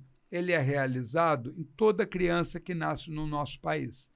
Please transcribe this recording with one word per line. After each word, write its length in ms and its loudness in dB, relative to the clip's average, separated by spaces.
ele 200 -2
é 80 4
realizado 960 0
em 60 -6
toda 420 2
criança 540 0
que 140 -6
nasce 360 -2
no 160 -4
nosso 340 -4
país. 560 -4